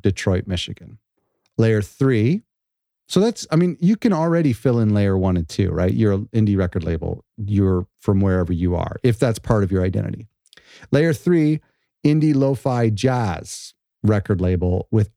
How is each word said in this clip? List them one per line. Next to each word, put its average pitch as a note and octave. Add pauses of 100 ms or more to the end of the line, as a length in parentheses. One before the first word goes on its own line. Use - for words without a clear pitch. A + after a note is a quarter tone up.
Detroit, F#2+
Michigan. - (600)
Layer A2+
three, C3 (640)
so -
that's, A3+
I D#3+
mean, F3
you F#3+
can A3
already E3
fill A#2+
in G#2+
layer G2+
one F#2
and E2
two, F#2
right? F2+
You're G#2+
an G2+
indie G#2
record F2+
label. E2+ (140)
You're G2 (120)
from G2
wherever F#2
you F2+
are, E2+
if A#2+
that's A#2
part G#2+
of F2+
your F#2+
identity. G#2 (640)
Layer D#3
three, D#3 (440)
indie D3+
lo-fi C3
jazz G#2+ (300)
record G2+
label F2+
with G#2+